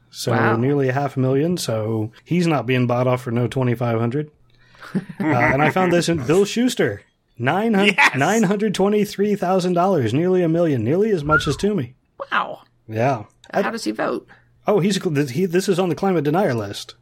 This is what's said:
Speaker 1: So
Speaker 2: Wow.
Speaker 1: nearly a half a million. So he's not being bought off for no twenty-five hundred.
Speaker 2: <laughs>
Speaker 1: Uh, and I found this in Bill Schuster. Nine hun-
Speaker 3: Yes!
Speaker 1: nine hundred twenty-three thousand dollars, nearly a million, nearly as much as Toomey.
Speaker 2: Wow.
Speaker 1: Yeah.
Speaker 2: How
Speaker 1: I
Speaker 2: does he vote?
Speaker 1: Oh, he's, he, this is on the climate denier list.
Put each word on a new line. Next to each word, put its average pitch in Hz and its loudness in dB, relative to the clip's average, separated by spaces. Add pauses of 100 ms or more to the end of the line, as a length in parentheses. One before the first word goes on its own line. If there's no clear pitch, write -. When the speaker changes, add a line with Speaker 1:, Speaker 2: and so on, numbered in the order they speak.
(100)
Speaker 1:
So - -6
Speaker 2:
Wow. 127 2
Speaker 1:
nearly 135 0
a 123 -2
half 139 -4
a - -4
million. 139 0
So 110 -4 (120)
he's 170 0
not 143 0
being 127 2
bought 123 0
off 127 0
for 120 -8
no 120 0
twenty-five 120 0
hundred. 131 -4
Speaker 2:
<laughs> - -20 (800)
Speaker 1:
Uh, - -2
and 139 2
I 151 4
found 185 2
this 170 2
in 165 -2
Bill 175 4
Schuster. 202 -2 (360)
Nine 180 0
hun- 196 4
Speaker 3:
Yes! 262 2
Speaker 1:
nine 185 2
hundred 202 0
twenty-three 202 0
thousand 185 0
dollars, 170 2
nearly 180 2
a 170 2
million, 160 2
nearly 185 2
as 160 0
much - 2
as 143 -2
Toomey. 185 -2 (360)
Speaker 2:
Wow. - -4 (260)
Speaker 1:
Yeah. 113 -2 (280)
Speaker 2:
How - 0
Speaker 1:
I 233 -4
Speaker 2:
does 226 -8
he 214 -4
vote? - -6 (380)
Speaker 1:
Oh, 202 2
he's, 196 0 (300)
he, 165 -2
this 180 0
is 185 0
on 185 0
the 151 0
climate 185 0
denier 151 0
list. 104 -8